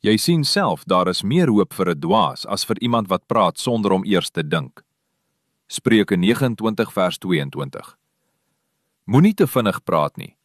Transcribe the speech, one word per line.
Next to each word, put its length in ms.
Jy 160
sien 280
self, 440
daar 220
is 100
meer 320
hoop 240
vir 140
'n 100
dwaas 460
as 180
vir 160
iemand 280
wat 180
praat 320
sonder 340
om 120
eers 260
te 120
dink. 400
Spreuke 480
negenentwintig 760
vers 260
tweeëntwintig. 800
Moenie 300
te 120
vinnig 380
praat 320
nie. 280